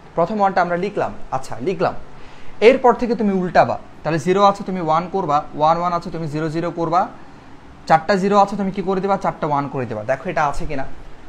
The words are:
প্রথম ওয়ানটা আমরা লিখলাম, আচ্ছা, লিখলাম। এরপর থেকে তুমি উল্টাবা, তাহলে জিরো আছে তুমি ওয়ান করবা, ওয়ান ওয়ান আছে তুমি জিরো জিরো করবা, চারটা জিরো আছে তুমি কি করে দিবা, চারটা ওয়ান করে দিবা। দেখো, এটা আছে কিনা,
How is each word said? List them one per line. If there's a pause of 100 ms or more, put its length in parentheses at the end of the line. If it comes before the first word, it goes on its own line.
(140)
প্রথম
ওয়ানটা
আমরা
লিখলাম, (160)
আচ্ছা,
লিখলাম। (680)
এরপর
থেকে
তুমি
উল্টাবা, (240)
তাহলে
জিরো
আছে
তুমি
ওয়ান
করবা, (120)
ওয়ান
ওয়ান
আছে
তুমি
জিরো
জিরো
করবা, (800)
চারটা
জিরো
আছে
তুমি
কি
করে
দিবা,
চারটা
ওয়ান
করে
দিবা।
দেখো,
এটা
আছে
কিনা, (440)